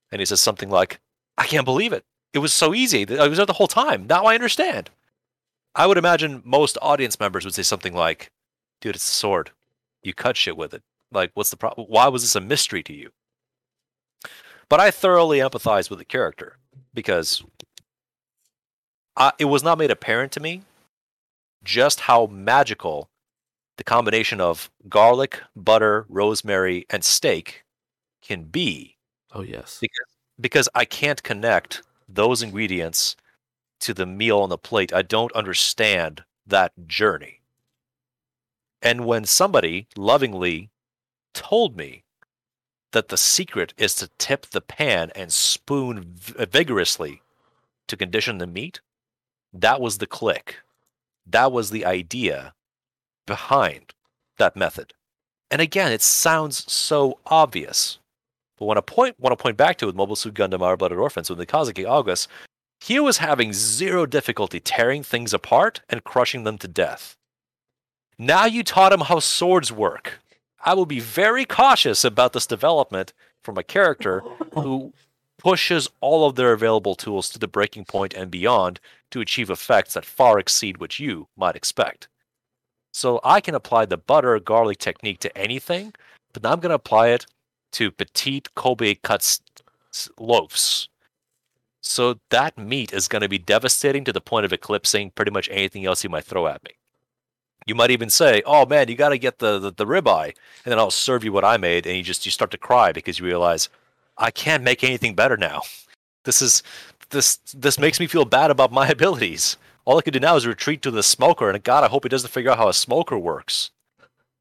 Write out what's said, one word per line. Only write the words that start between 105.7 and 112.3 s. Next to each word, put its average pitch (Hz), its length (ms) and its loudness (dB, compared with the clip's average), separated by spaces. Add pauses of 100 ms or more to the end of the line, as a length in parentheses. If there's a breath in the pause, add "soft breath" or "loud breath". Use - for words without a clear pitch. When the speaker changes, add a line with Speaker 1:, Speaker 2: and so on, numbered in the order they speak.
Speaker 1:
This - 180 4
is, 123 200 0 (480 loud breath)
this, - 260 0 (180)
this 139 240 0
makes 156 220 2
me 170 60 -2
feel 160 180 2
bad 131 260 4
about 127 220 4
my 135 160 2
<laughs> 156 80 2
abilities. 117 600 0 (280 soft breath)
All 139 140 6
I 156 40 4
can 156 100 -4
do 131 80 -2
now 160 160 6
is 120 100 2
retreat 139 360 -4
to 135 80 -4
the 110 120 0
smoker, 127 480 2
and 104 120 -4
God, 139 220 4
I 113 40 4
hope 135 160 -2
he 131 40 -6
doesn't 123 220 -4